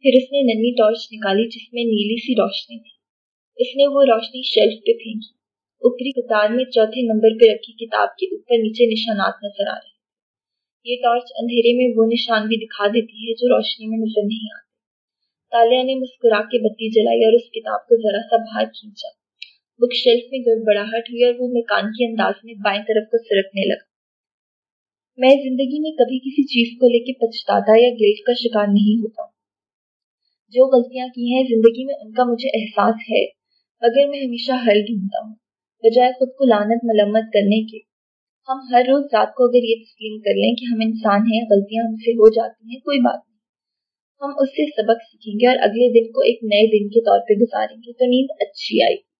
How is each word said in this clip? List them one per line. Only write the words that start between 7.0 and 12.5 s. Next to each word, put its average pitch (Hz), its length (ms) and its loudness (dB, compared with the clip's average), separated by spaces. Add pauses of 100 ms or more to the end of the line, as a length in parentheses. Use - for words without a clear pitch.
نمبر 220 160 4
پہ 220 220 6
رکھی 226 220 -8
کتاب 214 340 -4
کے - 180 -6
اوپر 370 320 -4
نیچے 220 280 0
نشانات 220 480 -2 (100)
نظر - 260 -8
آ - 60 -8
رہے۔ - 160 -20 (920)
یہ 240 100 -4
ٹارچ 247 280 0 (120)
اندھیرے 233 420 2
میں 254 180 2
وہ 220 100 4
نشان 226 420 -2
بھی 226 180 -4